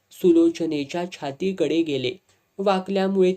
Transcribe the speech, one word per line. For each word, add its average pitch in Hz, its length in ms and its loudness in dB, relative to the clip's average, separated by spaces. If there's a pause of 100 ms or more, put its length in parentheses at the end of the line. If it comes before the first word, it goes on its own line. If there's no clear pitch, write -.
(100)
सुलोचनेच्या 165 1040 0
छातीकडे 160 720 -2
गेले. 131 300 -4 (460)
वाकल्यामुळे 190 800 0